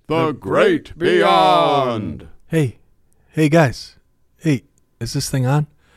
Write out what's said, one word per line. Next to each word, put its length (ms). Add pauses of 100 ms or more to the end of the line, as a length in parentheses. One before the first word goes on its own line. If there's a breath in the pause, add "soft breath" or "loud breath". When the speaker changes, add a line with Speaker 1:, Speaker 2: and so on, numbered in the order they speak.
Speaker 1:
The 280
Great 640
Beyond. 1300 (180)
Speaker 2:
Hey. 320 (520)
Hey, 200
guys. 460 (420)
Hey, 280 (340)
is 140
this 180
thing 160
on? 180 (320)